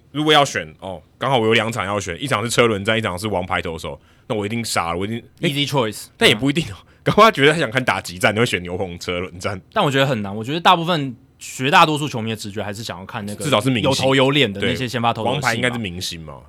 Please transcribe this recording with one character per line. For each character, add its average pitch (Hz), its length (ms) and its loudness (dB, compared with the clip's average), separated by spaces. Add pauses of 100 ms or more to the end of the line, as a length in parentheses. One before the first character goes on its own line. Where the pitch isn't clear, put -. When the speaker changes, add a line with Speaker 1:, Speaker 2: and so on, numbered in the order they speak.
(120)
Speaker 1:
如 147 120 -4
果 156 80 4
要 147 140 8
选， 85 340 -4
哦， 90 220 -10 (160)
刚 127 140 -2
好 131 80 4
我 110 80 4
有 113 60 6
两 113 180 2
场 110 120 -4
要 101 160 -2
选， 87 220 -8
一 131 60 -6
场 110 160 0
是 117 60 -4
车 120 180 4
轮 101 180 -2
战， 113 100 2
一 113 60 -2
场 92 160 -4
是 104 100 -6
王 92 160 -2
牌 90 180 -4
投 85 160 -8
手， 78 220 -12 (280)
那 123 80 -4
我 104 100 -2
一 101 40 -4
定 117 140 -4
杀 87 300 -2
了， 87 40 -4
我 95 80 -4
一 107 40 -4
定， 117 140 -8 (180)
哎， - 80 -2
Speaker 2:
Easy 143 180 -2
choice。 117 400 -2 (100)
Speaker 1:
但 226 120 4
也 135 60 4
不 - 160 0
一 - 20 0
定 170 120 -2
哦， 101 100 -12 (280)
搞 - 100 0
不 208 80 6
好 220 60 10
他 220 40 4
觉 139 140 2
得 151 80 6
他 165 40 -4
想 139 140 -2
看 127 120 0
打 98 180 0
击 90 180 -10
战， 110 160 4
你 110 40 2
会 120 60 4
选 95 160 0
牛 90 160 -6
棚 90 220 -6
车 90 200 -4
轮 90 200 -8
战。 98 200 -6 (140)
Speaker 2:
但 214 100 2
我 151 60 2
觉 135 100 2
得 135 60 4
很 131 160 -2
难， 98 140 -6
我 110 80 -6
觉 131 100 -6
得 170 60 -4
大 185 160 6
部 170 80 2
分、 147 320 -2 (240)
绝 - 300 -4
大 165 160 8
多 156 120 2
数 147 100 -2
球 123 140 -6
迷 110 100 -4
的 110 40 -4
直 104 160 -10
觉 101 100 -6
还 101 120 -6
是 110 100 -10
想 90 160 -10
要 92 60 -14
看 110 200 -10
那 101 100 -8
个 - 80 -10
Speaker 1:
至 156 80 -2
少 107 100 4
是 123 80 2
明 123 120 2
星。 - 20 0
Speaker 2:
有 135 120 2
头 131 200 2
有 135 160 4
脸 135 200 4
的 98 100 -8
那 98 140 0
些 131 120 -4
先 120 140 -4
发 117 120 2
投 110 100 -6
手 113 60 0
的 131 60 -2
戏 - 20 -4
码。 143 40 -6
Speaker 1:
对， 127 80 0
王 113 40 4
牌 - 20 -4
应 113 60 -4
该 127 100 0
是 120 80 -6
明 92 200 -6
星 87 220 -8
嘛， 76 140 -14 (140)